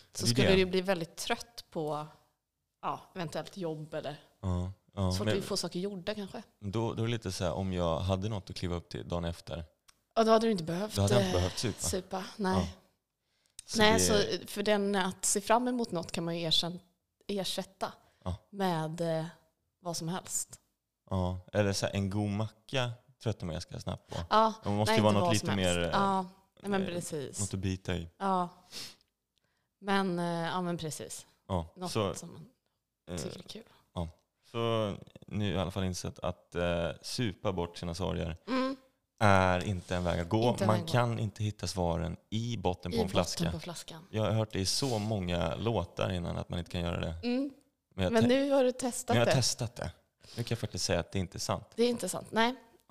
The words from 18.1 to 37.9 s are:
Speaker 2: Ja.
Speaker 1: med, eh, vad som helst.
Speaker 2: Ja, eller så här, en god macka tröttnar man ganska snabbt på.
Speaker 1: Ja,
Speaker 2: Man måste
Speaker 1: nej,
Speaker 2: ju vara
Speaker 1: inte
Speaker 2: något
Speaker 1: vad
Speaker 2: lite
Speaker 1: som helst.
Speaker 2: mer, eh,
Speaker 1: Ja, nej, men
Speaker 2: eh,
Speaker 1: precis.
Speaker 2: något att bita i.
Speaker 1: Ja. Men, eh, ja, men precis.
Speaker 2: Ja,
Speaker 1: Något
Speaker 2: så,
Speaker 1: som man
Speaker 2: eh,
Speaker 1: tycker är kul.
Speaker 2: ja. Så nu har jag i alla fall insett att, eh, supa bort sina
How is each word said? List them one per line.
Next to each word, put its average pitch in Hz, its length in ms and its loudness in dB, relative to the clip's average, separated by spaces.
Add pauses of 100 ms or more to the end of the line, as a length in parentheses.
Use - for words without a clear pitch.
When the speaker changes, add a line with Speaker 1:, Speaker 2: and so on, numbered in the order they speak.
Speaker 2:
Ja. 90 120 -4 (140)
Speaker 1:
med, 170 500 0 (200)
eh, 160 60 -4 (540)
vad 170 160 -4
som 160 120 -4
helst. - 520 -6 (500)
Speaker 2:
Ja, 90 300 0 (120)
eller 101 200 4
så 101 140 0
här, - 80 -2
en 98 160 0
god 104 200 0
macka 117 640 -4 (300)
tröttnar 98 240 -2
man 80 80 -4
ganska 92 260 -8
snabbt - 300 -8
på. - 60 -6 (140)
Speaker 1:
Ja, 220 220 6 (120)
Speaker 2:
Man 104 100 0
måste 104 180 2
Speaker 1:
nej, 110 60 4
Speaker 2:
ju 107 40 6
vara 104 80 8
Speaker 1:
inte 101 100 6
Speaker 2:
något 90 60 4
Speaker 1:
vad - 80 4
Speaker 2:
lite 104 120 0
Speaker 1:
som 101 120 0
helst. 90 180 4
Speaker 2:
mer, 87 80 0
eh, 80 80 0
Speaker 1:
Ja, 98 300 2 (380)
nej, 202 100 -6
men 196 120 2
Speaker 2:
eh, 185 60 -4
Speaker 1:
precis. 165 520 -6
Speaker 2:
något 101 140 -4
att 98 60 -2
bita 95 360 -2
i. 82 120 -4 (100)
Speaker 1:
Ja. 185 300 0 (1300)
Men, 196 380 2
eh, 175 60 0 (220)
ja, 185 140 -2
men 175 180 -2
precis. - 480 -10 (220)
Speaker 2:
Ja, 87 180 -2 (100)
Speaker 1:
Något 90 140 -8
Speaker 2:
så, 101 240 0
Speaker 1:
som - 180 -12
man 82 140 -18 (640)
Speaker 2:
eh, 85 120 -6
Speaker 1:
tycker - 160 -10
är - 40 -16
kul. - 200 -16 (320)
Speaker 2:
ja. 85 140 -4 (420)
Så 117 80 -6 (680)
nu 104 180 -2
har 98 60 0
jag 82 80 0
i - 0 -
alla 90 120 0
fall 95 140 -2
insett 90 340 -4
att, - 360 -6
eh, 87 340 0 (140)
supa 107 500 -2
bort 87 260 -4
sina 85 160 -6